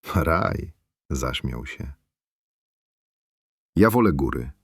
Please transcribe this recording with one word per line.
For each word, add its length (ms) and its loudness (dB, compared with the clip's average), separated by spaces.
"Raj", 580 0
zaśmiał 560 -6
się. 260 -14
"Ja 140 6
wolę 220 4
góry". 380 -2